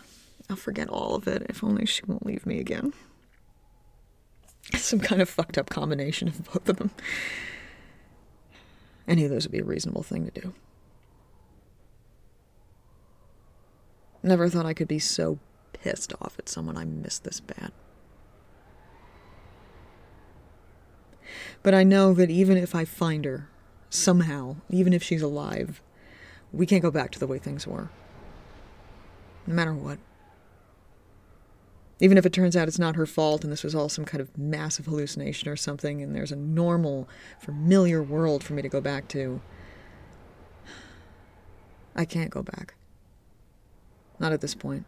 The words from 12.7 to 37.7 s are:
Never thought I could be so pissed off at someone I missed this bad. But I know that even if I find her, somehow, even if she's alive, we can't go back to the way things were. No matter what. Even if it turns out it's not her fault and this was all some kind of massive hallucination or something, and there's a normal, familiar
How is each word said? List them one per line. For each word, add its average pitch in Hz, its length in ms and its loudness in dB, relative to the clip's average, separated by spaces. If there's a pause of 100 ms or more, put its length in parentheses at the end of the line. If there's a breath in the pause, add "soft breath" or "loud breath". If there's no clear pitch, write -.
Never 180 280 4
thought 170 180 0
I 160 80 -4
could 156 120 -2
be 151 120 -2
so 160 400 -2 (340)
pissed - 480 -6
off - 160 -12
at - 100 -16
someone 80 300 -8
I 82 80 -8
missed 80 380 -8
this - 160 -10
bad. - 320 -14 (4000 loud breath)
But 196 100 8
I 190 100 8
know 196 300 8
that 175 160 6
even 185 280 6
if 175 160 0
I 165 120 2
find 160 400 -2
her, 139 220 -6 (420)
somehow, 147 680 2 (120)
even 180 240 4
if 175 100 2
she's 160 180 0
alive, 147 600 -4 (720 loud breath)
we 165 140 2
can't 185 160 6
go 165 100 2
back 139 200 -2
to - 80 -14
the 135 80 -2
way 131 100 -4
things 143 300 -8
were. - 220 -8 (1600)
No 170 80 -2
matter 165 200 2
what. 143 260 -8 (2000)
Even 190 180 10
if 180 80 8
it 175 80 4
turns 180 220 4
out 165 120 4
it's 160 120 -2
not 160 160 2
her 160 100 2
fault 151 380 2
and 151 100 -4
this 151 100 -8
was 156 120 -4
all 151 140 0
some 151 160 -6
kind 143 160 -6
of 131 140 -12
massive 151 520 -4
hallucination 147 600 -4
or 147 60 -6
something, 147 460 -6
and 143 140 -6
there's 139 160 -6
a 143 40 -8
normal, 156 720 0 (320 loud breath)
familiar 165 640 4